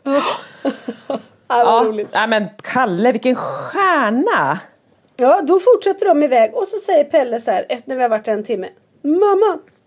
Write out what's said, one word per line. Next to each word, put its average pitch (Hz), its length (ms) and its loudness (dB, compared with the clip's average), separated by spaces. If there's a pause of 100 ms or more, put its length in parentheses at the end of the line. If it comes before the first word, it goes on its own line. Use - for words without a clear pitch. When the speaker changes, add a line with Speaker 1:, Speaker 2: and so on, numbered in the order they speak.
Speaker 1:
Ja. 277 180 0 (420)
<laughs> 277 80 -4 (360)
Ja, - 580 -2
vad 226 200 4
Speaker 2:
Ja. 220 40 0
Speaker 1:
roligt. 208 240 -6
Speaker 2:
Ja, 220 140 0
men 214 180 0 (180)
Kalle, 233 480 0
vilken 254 240 0
stjärna. 262 1200 -2 (580)
Speaker 1:
Ja, 285 260 4
då 349 160 2
fortsätter 403 460 2
de 302 180 4
iväg. 233 320 2
Och 403 120 -4
så 440 100 -8
säger 339 260 2
Pelle 254 360 0
så 233 120 -4
här, 202 180 -2
efter 240 200 -8
när 262 60 -6
vi 254 60 -4
har 247 80 2
varit 220 180 -2
en 208 160 -2
timme, 190 240 -6 (340)
"Mamma, 381 580 2 (280)